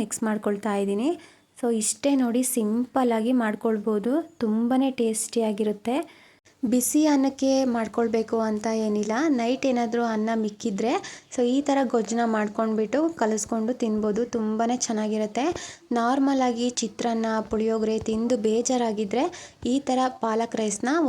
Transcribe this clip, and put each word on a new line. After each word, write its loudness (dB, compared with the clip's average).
ಮಿಕ್ಸ್ -6
ಮಾಡ್ಕೊಳ್ತಾ -2
ಇದ್ದೀನಿ. 0
So -2
ಇಷ್ಟೇ 0
ನೋಡಿ, 2
ಸಿಂಪಲ್ಲಾಗಿ 0
ಮಾಡ್ಕೊಳ್ಬೋದು, 0
ತುಂಬಾ 2
ಟೇಸ್ಟಿಯಾಗಿರುತ್ತೆ. -2
ಬಿಸಿ 2
ಅನ್ನಕ್ಕೆ 2
ಮಾಡ್ಕೊಳ್ಬೇಕು 0
ಅಂತ -2
ಏನಿಲ್ಲ, 0
ನೈಟ್ 0
ಏನಾದರೂ 0
ಅನ್ನ 0
ಮಿಕ್ಕಿದ್ರೆ -2
so 0
ಈ 2
ಥರ 2
ಗೊಜ್ಜನ್ನ 0
ಮಾಡ್ಕೊಂಡ್ಬಿಟ್ಟು 0
ಕಲಿಸ್ಕೊಂಡು -2
ತಿನ್ಬೋದು, 0
ತುಂಬಾ 0
ಚೆನ್ನಾಗಿರುತ್ತೆ. -2
ನಾರ್ಮಲಾಗಿ 2
ಚಿತ್ರಾನ್ನ, -2
ಪುಳಿಯೋಗರೆ 0
ತಿಂದು 0
ಬೇಜಾರಾಗಿದ್ದರೆ 0
ಈ 4
ಥರ 2
ಪಾಲಕ್ 0
ರೈಸ್ನ -2